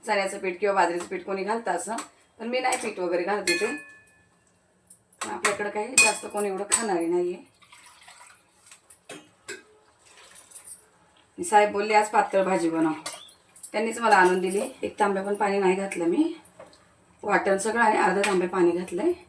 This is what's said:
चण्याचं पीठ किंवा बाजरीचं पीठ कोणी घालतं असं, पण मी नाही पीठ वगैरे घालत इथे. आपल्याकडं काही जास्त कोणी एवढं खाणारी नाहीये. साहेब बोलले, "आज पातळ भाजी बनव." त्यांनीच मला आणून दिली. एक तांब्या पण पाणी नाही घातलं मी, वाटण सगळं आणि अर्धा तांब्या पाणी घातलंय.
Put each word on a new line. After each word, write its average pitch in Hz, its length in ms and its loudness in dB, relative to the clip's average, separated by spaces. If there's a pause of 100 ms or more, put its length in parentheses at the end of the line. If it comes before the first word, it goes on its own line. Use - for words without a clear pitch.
चण्याचं 196 320 0
पीठ 185 220 -6
किंवा 196 140 2
बाजरीचं 175 300 2
पीठ 185 200 -8
कोणी 190 200 -6
घालतं 220 260 -4
असं, 180 260 -4 (420)
पण 226 80 -10
मी 247 140 -2
नाही 254 160 0
पीठ 220 220 -6
वगैरे 175 240 0
घालत 196 280 -2
इथे. 175 160 0 (1600)
आपल्याकडं 208 440 -4
काही 208 200 -6
जास्त 220 380 0
कोणी 208 220 -4
एवढं 190 240 -6
खाणारी 196 340 -2
नाहीये. 175 440 -2 (4000)
साहेब 208 280 6
बोलले, 208 220 0
"आज 208 140 6
पातळ 196 360 2
भाजी 170 260 2
बनव." 160 220 0 (800)
त्यांनीच 226 260 -2
मला 220 180 6
आणून 185 240 6
दिली. 190 280 -2 (140)
एक - 180 -6
तांब्या 196 220 2
पण 202 120 -2
पाणी 202 240 0
नाही 190 160 4
घातलं 190 300 -4
मी, 254 360 2 (840)
वाटण 196 340 2
सगळं 220 260 0
आणि 214 160 4
अर्धा 185 280 2
तांब्या 180 220 0
पाणी 180 220 4
घातलंय. 185 420 -2 (160)